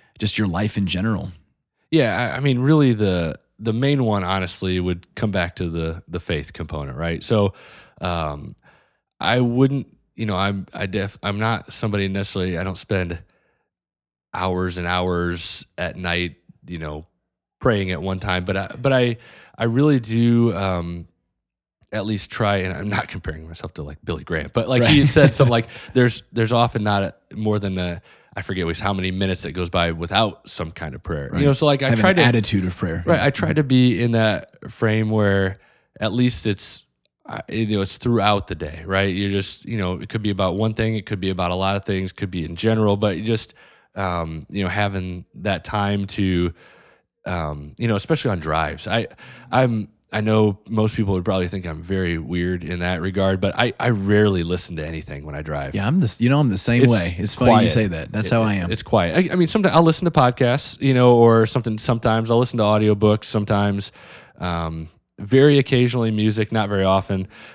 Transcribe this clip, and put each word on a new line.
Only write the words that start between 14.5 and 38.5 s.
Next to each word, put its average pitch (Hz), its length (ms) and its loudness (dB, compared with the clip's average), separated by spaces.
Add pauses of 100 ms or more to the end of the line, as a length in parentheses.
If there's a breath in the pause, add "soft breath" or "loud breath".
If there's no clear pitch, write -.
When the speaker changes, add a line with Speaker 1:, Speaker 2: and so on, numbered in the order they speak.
Speaker 2:
and 87 100 -6
hours 87 800 -2 (120)
at 87 200 -6
night, 87 400 -4 (300)
you 87 100 -10
know, 78 300 -10 (520)
praying 101 320 0
at 80 100 -4
one 92 180 -4
time, 92 260 -4
but 95 120 -2
I, 95 220 -8
but 135 140 0
I, 120 240 2 (400 loud breath)
I 117 80 -2
really 135 340 4
do, 117 560 2
um, 87 520 -4 (840)
at 110 140 -6
least 107 260 -4
try, 101 260 0
and 92 180 -2
I'm 95 140 -6
not 101 200 -2
comparing 80 380 -10
myself 80 280 -12
to, 78 80 -10
like, 73 200 -14
Billy 85 200 -6
Graham, 78 300 -6
but, 117 160 0
like, 127 140 2
he 143 160 6
had 139 40 4
Speaker 1:
Right. 143 60 4
Speaker 2:
said 139 260 6
something 127 160 6
like, 117 160 2 (120)
Speaker 1:
<laughs> - 140 -18
Speaker 2:
"There's, 123 380 2
there's 113 220 0
often 117 300 2
not 101 200 0
a, - 120 -6 (200)
more 107 240 0
than 95 180 -4
a," 90 240 -4 (340 soft breath)
I - 60 -8
forget 90 240 -4
what, 82 140 -4
how 98 140 0
many 92 180 -2
minutes 95 320 -2
that 85 80 -8
goes 87 180 -4
by 85 220 0
without 87 580 -2
some 82 220 -6
kind 78 240 -10
of 71 80 -16
prayer. 76 240 -6
You - 60 -12
Speaker 1:
Right. 143 120 0
Speaker 2:
know, 143 80 6
so, 143 120 0
like, 143 180 2
I 160 60 2
Speaker 1:
Have 117 100 2
Speaker 2:
try 185 120 4
Speaker 1:
an 190 60 4
Speaker 2:
to 165 60 6
Speaker 1:
attitude 110 420 2
of 90 120 -4
prayer. 87 280 -4
Speaker 2:
Right, 165 120 4
Speaker 1:
Yeah. 101 80 2
Speaker 2:
I 139 40 4
try 156 240 -2
to 151 100 2
be 127 380 4
in 117 120 0
that 110 580 -2
frame 110 400 0
where 98 460 2 (420 soft breath)
at 107 140 -4
least 123 340 0
it's, - 380 -6 (400)
uh, - 240 -12
you 110 180 -2
know, 104 140 0
it's 98 160 -4
throughout 104 500 0
the 92 80 -8